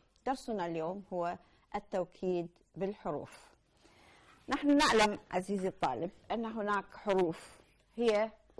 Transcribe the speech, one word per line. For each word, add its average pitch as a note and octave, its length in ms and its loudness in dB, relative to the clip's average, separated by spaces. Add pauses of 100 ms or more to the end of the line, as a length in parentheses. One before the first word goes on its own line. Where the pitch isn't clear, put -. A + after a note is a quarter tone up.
(280)
درسنا A3+ 380 -4
اليوم E3+ 380 -4 (100)
هو F3 240 -2 (380)
التوكيد F3+ 720 -4 (260)
بالحروف. - 800 -8 (920)
نحن C#4+ 280 4
نعلم G#3+ 420 4 (120)
عزيزي F#3 360 -2
الطالب D#3 440 -2 (200)
أن A3+ 140 -2
هناك G#3 500 -2
حروف F#3 640 0 (360)
هي A3 360 2 (280)